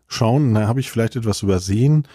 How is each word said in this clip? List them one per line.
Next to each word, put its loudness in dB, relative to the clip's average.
schauen, 0
na, 2
habe 0
ich -6
vielleicht -2
etwas -4
übersehen? 2